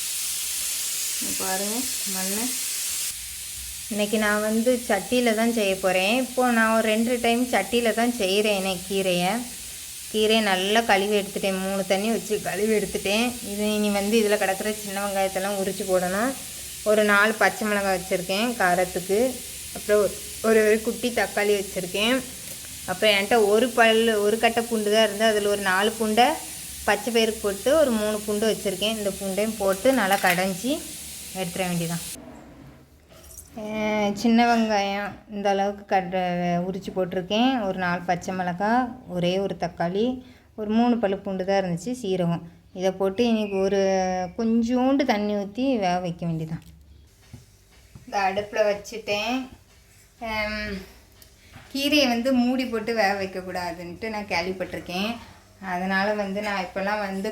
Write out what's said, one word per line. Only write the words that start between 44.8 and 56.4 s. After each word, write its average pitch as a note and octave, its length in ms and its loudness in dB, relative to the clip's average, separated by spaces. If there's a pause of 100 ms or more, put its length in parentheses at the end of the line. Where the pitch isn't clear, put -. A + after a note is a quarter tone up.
தண்ணி G#3 320 2
ஊத்தி G3+ 300 -2 (120)
வேக F3+ 200 2
வைக்க E3+ 280 -4
வேண்டியதான். D#3+ 380 -4 (1300)
இந்த - 260 -10
அடுப்புல G#3 440 0
வச்சுட்டேன். G#3 720 -2 (840)
ஹம், G#3+ 540 -4 (920)
கீரையை C#4 400 2
வந்து A#3+ 240 0
மூடி B3+ 340 2
போட்டு A3 280 -4
வேக G3+ 200 2
வைக்கக்கூடாதுன்ட்டு F3+ 960 -8
நான் G#3 240 -8
கேள்விப்பட்டிருக்கேன். F3+ 800 -4 (540)
அதனால F#3+ 500 0
வந்து G3 280 -4